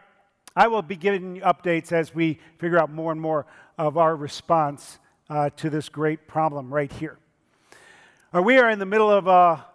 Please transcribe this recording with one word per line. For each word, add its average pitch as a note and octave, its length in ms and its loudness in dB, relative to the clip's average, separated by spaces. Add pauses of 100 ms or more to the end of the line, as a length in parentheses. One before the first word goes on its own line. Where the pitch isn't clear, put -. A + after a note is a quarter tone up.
(560)
I G#3 140 4
will A3 140 -2
be E3 120 -10
giving F#3 400 -4
you F#3 60 -14
updates F3 500 -2
as E3 240 -2
we D#3+ 240 -2 (200)
figure E3+ 200 0
out D#3 100 0
more D#3+ 220 -8
and D#3 80 -8
more D#3 260 -4 (320)
of D3+ 200 -2
our E3 180 2
response, D3 840 -4 (300)
uh, D3 280 -2
to D#3+ 120 -6
this D3 200 -8
great D#3 400 -6
problem C#3+ 440 -4
right D3 200 -4
here. D3+ 240 -12 (1160)
Uh, F3 80 2
we B3 160 4
are A#3+ 120 6
in G#3+ 100 -2
the G3 60 -4
middle G#3+ 260 2
of G3 160 2
a, F3+ 480 6